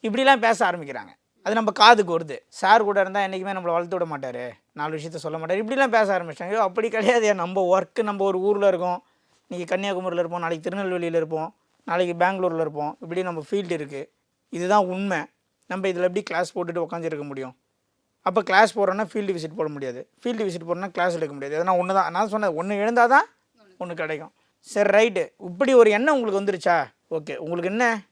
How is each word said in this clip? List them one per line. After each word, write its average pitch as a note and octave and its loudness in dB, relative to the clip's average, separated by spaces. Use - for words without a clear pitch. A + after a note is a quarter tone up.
இப்படிலாம் B3+ 4
பேச G#3+ 2
ஆரம்பிக்கிறாங்க. C#3 -8
அது G3+ -2
நம்ம A3 0
காதுக்கு G3+ 6
வருது. D3+ -8
சார் G#3+ 4
கூட G3+ 0
இருந்தா F#3+ 0
என்னைக்குமே F#3+ -6
நம்மளை F3 -4
வளர்த்து F3 -2
விட D#3+ -4
மாட்டாரு, B2 -8
நாலு D#3 -6
விஷயத்த D#3+ -10
சொல்ல D#3 -8
மாட்டாரு, E3 -2
இப்படிலாம் B3+ 0
பேச G#3+ 2
ஆரம்பிச்சிட்டாங்க. F3 -8
"ஐயோ, A3 -2
அப்படி G3+ -2
கிடையாதுயா, A3 2
நம்ம F#3 0
ஒர்க்கு, G#3 -6
நம்ம G3+ -2
ஒரு G3 0
ஊர்ல G3+ 2
இருக்கோம், F3+ -2
இன்னைக்கு F3 -6
கன்னியாகுமரியில F#3 -4
இருப்போம், F3 -4
நாளைக்கு E3 -6
திருநெல்வேலியில F3+ -4
இருப்போம், D#3+ -4
நாளைக்கு F3 0
பெங்களூர்ல F#3 0
இருப்போம், D3 -6
இப்படி E3+ -6
நம்ம F3 -6
ஃபீல்டு G3 -4
இருக்கு, C#3+ -8
இதுதான் F#3 2
உண்மை. F#3 -4
நம்ம F#3+ -4
இதுல F3 -2
எப்படி F3+ 0
கிளாஸ் F3 -4
போட்டுட்டு E3+ -4
உட்காந்துருக்க E3 -6
முடியும்? C3+ -12
அப்ப F#3 0
கிளாஸ் G3+ 4
போறோம்னா G3+ 0
ஃபீல்டு G3+ -2
விசிட் D#3+ -8
போட D#3 -2
முடியாது, C3+ -10
ஃபீல்டு - -6
விசிட் F#3+ -4
போறோம்னா F3 -4
கிளாஸ் F3 0
எடுக்க D#3 -4
முடியாது. C#3+ -4
எதனா F#3 2
ஒண்ணு F3+ 0
தான்." F#3 2
நான் G3 -2
சொன்னேன், G#3 -2
"ஒண்ணு G3 -2
இழந்தாதான் A#3+ 6
ஒண்ணு F3 -8
கிடைக்கும்." D#3 -8
சரி, G3+ 2
ரைட்டு, G3+ 4
இப்படி G3 0
ஒரு A3+ 10
எண்ணம் C4 2
உங்களுக்கு G3+ 0
வந்துருச்சா? F3 0
ஓகே, D3+ -6
உங்களுக்கு E3+ -6
என்ன A3+ 0